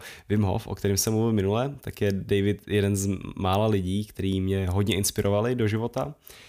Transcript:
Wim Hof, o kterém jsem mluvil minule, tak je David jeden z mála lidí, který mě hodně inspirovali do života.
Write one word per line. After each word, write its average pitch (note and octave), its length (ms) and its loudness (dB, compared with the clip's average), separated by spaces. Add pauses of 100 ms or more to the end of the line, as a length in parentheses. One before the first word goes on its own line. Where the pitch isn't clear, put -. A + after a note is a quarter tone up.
(300)
Wim G#2+ 120 2
Hof, G2+ 260 0
o F#2+ 80 -6
kterém G2 220 0
jsem A2 160 0
mluvil A2+ 200 2
minule, A2 480 0
tak - 200 -8
je G2+ 100 2
David G2 560 0
jeden G2+ 280 2
z G2 140 0 (260)
mála G2 320 2
lidí, G2+ 380 0
který F#2+ 360 -2
mě F#2+ 280 0
hodně F#2+ 260 2
inspirovali G2+ 600 0
do A#2 120 0
života. A#2+ 480 -2 (340)